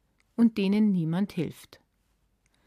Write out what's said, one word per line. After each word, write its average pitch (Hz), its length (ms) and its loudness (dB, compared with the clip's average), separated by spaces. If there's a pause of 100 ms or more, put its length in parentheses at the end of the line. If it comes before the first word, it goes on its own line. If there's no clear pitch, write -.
(380)
und 226 200 2
denen 208 360 0
niemand 175 400 -2
hilft. - 480 -10 (840)